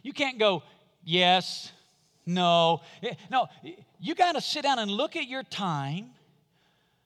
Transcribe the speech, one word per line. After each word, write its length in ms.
You 80
can't 260
go, 260
"Yes, 680
no." 560
Eh, 120
no, 160
you 160
gotta 280
sit 220
down 140
and 140
look 240
at 140
your 140
time. 680